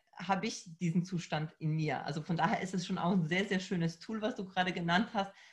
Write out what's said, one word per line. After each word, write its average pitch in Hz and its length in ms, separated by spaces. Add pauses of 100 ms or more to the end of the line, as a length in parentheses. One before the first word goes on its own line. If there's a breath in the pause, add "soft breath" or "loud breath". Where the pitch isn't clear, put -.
(160)
habe 185 300
ich 175 320
diesen 170 260
Zustand 160 540
in 156 140
mir. 151 320
Also 156 180
von 165 140
daher 160 240
ist 190 140
es 180 120
schon 190 120
auch 175 140
ein 180 140
sehr, 180 200
sehr 208 140
schönes 165 380
Tool, 220 220
was 214 160
du 202 80
gerade 185 280
genannt 175 420
hast. 196 180 (200 soft breath)